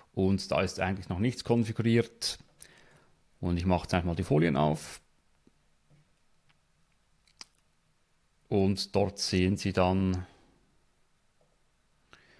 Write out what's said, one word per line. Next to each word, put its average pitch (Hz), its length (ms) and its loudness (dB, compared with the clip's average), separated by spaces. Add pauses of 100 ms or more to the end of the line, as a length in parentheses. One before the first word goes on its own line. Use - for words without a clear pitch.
(140)
und 95 380 0
da 78 100 2
ist 92 180 -4
eigentlich 95 300 -4
noch 85 100 -4
nichts 120 240 -2
konfiguriert. 117 960 0 (1000)
Und 87 160 0
ich 85 80 -4
mache 92 160 2
jetzt - 120 -8
einfach 90 140 0
mal 85 80 -2
die 90 80 -2
Folien 151 320 2
auf. - 460 -2 (3500)
Und 98 480 0
dort 98 240 0
sehen 92 380 2
Sie 95 160 -4
dann 92 520 2 (2250)